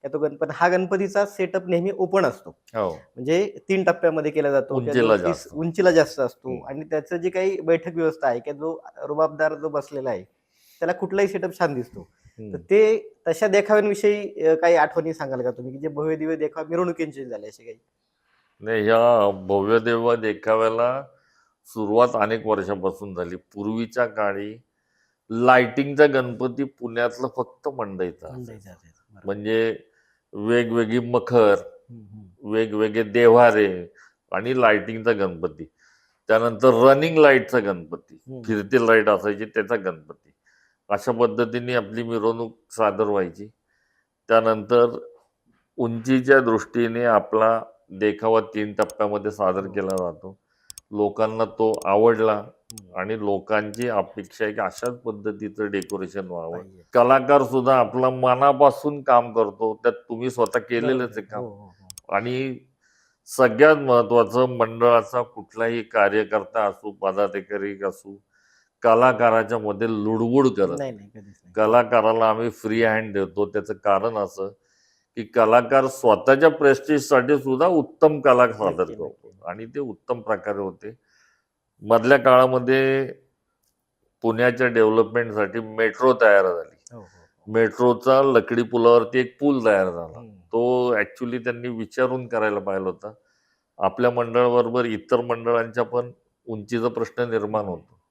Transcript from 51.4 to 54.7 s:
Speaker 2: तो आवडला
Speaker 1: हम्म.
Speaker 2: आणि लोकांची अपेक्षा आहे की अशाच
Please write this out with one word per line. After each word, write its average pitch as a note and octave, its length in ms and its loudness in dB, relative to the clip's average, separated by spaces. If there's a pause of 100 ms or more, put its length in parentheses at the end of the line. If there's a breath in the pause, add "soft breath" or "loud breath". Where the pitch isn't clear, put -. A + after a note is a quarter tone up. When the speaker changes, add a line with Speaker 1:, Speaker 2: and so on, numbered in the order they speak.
Speaker 2:
तो A2 400 -4
आवडला G#2+ 580 2 (280)
Speaker 1:
हम्म. F#2 280 -14
Speaker 2:
आणि G#2+ 200 -6
लोकांची G#2+ 680 -4
अपेक्षा G2+ 560 -6
आहे G#2 80 -6
की G#2+ 80 -8
अशाच G2 280 -6